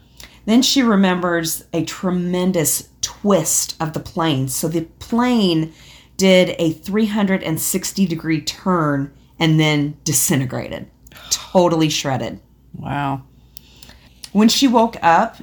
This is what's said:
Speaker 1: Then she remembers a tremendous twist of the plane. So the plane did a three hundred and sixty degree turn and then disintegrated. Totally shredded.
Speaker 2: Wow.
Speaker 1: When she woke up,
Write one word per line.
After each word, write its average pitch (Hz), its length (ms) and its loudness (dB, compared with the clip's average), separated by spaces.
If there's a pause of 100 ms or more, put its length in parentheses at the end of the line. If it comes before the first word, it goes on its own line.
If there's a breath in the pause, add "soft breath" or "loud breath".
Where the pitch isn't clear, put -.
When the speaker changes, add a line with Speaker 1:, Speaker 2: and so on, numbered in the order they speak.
(460 loud breath)
Speaker 1:
Then 226 160 4
she 269 200 2
remembers 180 880 0
a 165 120 -2
tremendous 180 1040 -2 (100)
twist - 800 -2
of 160 120 -4
the - 80 -6
plane. 151 480 -2
So 160 200 -4
the 160 140 -2 (180)
plane 208 720 0 (440 loud breath)
did 185 440 4
a 165 140 2
three 208 320 -2
hundred 202 360 0
and 160 180 -4
sixty - 460 -2
degree 156 340 -2
turn 151 720 -2 (280 soft breath)
and 160 180 2
then 151 460 0
disintegrated. 131 840 -4 (420 loud breath)
Totally 170 580 2
shredded. 135 520 -4 (340)
Speaker 2:
Wow. 143 480 -6 (1120 loud breath)
Speaker 1:
When 214 160 6
she 277 200 2
woke 226 340 2
up, 185 400 4